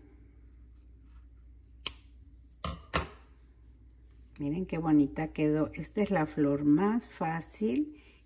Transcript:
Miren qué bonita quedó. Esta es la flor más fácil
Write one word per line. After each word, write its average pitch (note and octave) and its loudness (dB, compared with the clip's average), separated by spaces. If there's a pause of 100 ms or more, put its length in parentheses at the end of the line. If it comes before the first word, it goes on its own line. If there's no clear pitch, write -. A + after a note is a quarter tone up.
(4000)
Miren D3+ -4
qué E3+ -4
bonita D#3 2
quedó. D3+ 2
Esta - -6
es G3+ 0
la E3+ 2
flor D3 0
más G3 4
fácil G#3+ -4 (240)